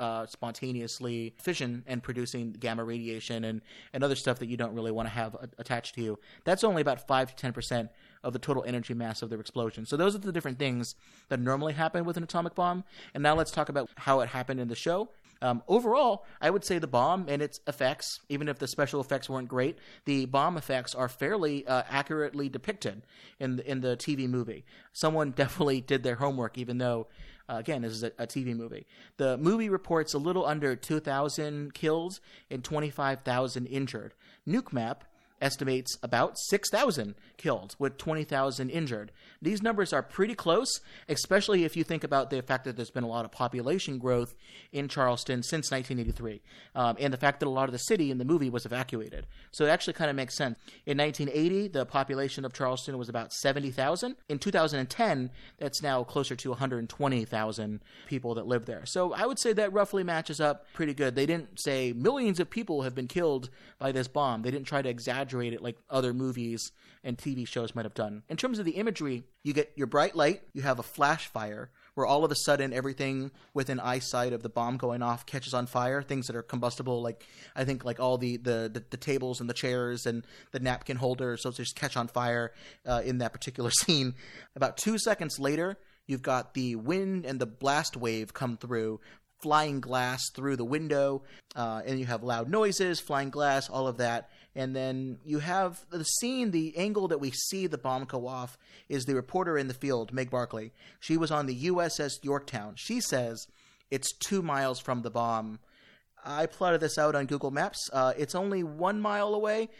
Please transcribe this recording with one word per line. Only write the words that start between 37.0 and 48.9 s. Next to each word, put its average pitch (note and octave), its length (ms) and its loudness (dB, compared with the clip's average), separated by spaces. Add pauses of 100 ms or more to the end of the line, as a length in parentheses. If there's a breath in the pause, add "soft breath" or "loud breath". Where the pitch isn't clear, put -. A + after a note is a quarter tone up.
killed, G#2 420 -2
with C3+ 180 0
twenty D#3 280 -2
thousand C3+ 460 0
injured. A#2 420 -4 (280 loud breath)
These G3 220 0
numbers G#3 300 2
are C#3 100 4
pretty G#3+ 320 0
close, G3+ 460 2 (280 loud breath)
especially F#3 560 4
if D#3 120 -2
you E3 80 2
think D#3 200 -4
about C3+ 260 2
the C3+ 120 0
fact C3 220 0
that B2 120 -6
there's A#2 140 -6
been B2 140 -2
a A#2 40 -2
lot A2+ 160 -2
of A2 60 -10
population C3 680 -2
growth A#2+ 360 2 (380 loud breath)
in C#3+ 160 -2
Charleston B2 540 2
since D#3 280 -2
nineteen B2+ 280 -2
eighty-three, A2+ 440 -4 (320 loud breath)
um, A#2 240 4
and C#3 140 2
the B2+ 60 -2
fact C#3 220 4
that D3+ 60 2
a C#3 40 2
lot C3 180 2
of B2 40 -4
the B2 60 -4
city D#3+ 320 2
in C3 80 -2
the B2 60 -2
movie C#3+ 260 4
was A#2+ 160 -2
evacuated. A#2 600 -4 (260 loud breath)